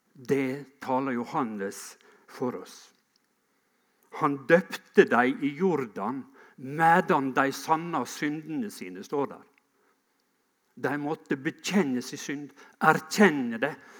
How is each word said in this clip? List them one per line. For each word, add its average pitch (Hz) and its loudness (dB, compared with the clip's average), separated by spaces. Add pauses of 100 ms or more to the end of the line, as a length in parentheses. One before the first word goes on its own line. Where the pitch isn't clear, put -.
(140)
Det 135 -4
taler 131 -2
Johannes 113 -6 (280)
for - -6
oss. - -18 (1400)
Han 143 0
døpte - 4
dei 123 4 (160)
i 147 -2
Jordan 131 -2 (340)
medan 160 4
dei 139 2
sanna 160 -2
syndene 147 -6
sine, 92 -14
står 143 -2
der. - -18 (1300)
De 135 -2
måtte 147 -4
bekjenne 143 0
sin - -12
synd, 143 -10 (320)
erkjenne 151 4
det, 147 -2 (260)